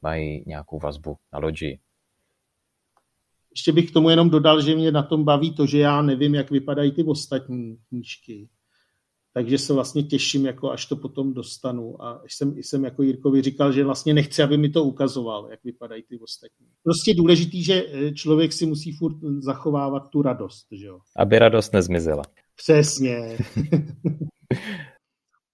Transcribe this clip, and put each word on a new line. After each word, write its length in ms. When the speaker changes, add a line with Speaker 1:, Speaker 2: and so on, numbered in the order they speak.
Speaker 1:
mají 440
nějakou 320
vazbu 380
na 60
lodži. 420
Speaker 2:
Ještě 220
bych 180
k 20
tomu 180
jenom 200
dodal, 300
že 160
mě 160
na 100
tom 220
baví 300
to, 120
že 120
já 240
nevím, 320
jak 160
vypadají 420
ty 120
ostatní 760
knížky. 600
Takže 240
se 140
vlastně 300
těším, 440
jako 240
až 160
to 100
potom 380
dostanu. 680
A 260
jsem, 300
jsem 260
jako 180
Jirkovi 400
říkal, 300
že 120
vlastně 300
nechci, 280
aby 140
mi 120
to 160
ukazoval, 640
jak 140
vypadají 380
ty 160
ostatní. 480
Prostě 280
je 40
důležitý, 500
že, 280
eh, 200
člověk 400
si 140
musí 260
furt 240
zachovávat 680
tu 140
radost, 500
že 140
jo? 120
Speaker 1:
Aby 220
radost 340
nezmizela. 500
Speaker 2:
Přesně. 840
<laughs> 80